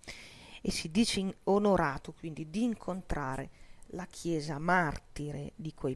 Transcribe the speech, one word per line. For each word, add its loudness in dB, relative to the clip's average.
e 0
si -2
dice 4
in-, -2
onorato 4
quindi -10
di -2
incontrare -2
la -6
Chiesa -2
martire 0
di -8
quei -2